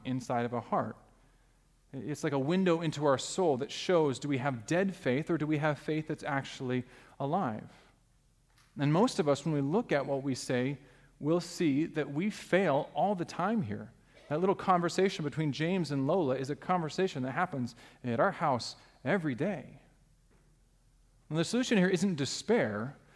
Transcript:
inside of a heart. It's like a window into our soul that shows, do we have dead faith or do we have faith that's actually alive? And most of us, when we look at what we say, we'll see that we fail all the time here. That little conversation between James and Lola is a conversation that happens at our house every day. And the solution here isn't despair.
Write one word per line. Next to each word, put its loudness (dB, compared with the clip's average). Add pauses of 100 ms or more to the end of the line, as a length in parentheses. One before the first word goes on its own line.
inside -2
of -4
a -2
heart. -2 (1000)
It's -8
like 0
a 2
window 2
into -2
our 6
soul 0
that -6
shows, 2
do -8
we 0
have -4
dead 0
faith 0
or 2
do -2
we 0
have 0
faith -4
that's -6
actually -4 (340)
alive? -2 (1160)
And 4
most 2
of 2
us, 2
when 0
we 0
look 0
at 2
what -2
we -2
say, -2 (420)
we'll 0
see 0
that -6
we 0
fail 2
all 0
the -4
time -2
here. -6 (380)
That 0
little 4
conversation 2
between 0
James 0
and 0
Lola 2
is -4
a -2
conversation -2
that -4
happens -2 (300)
at 0
our 6
house 0 (280)
every 0
day. -4 (1600)
And -2
the 2
solution 2
here 6
isn't 2
despair. 0 (200)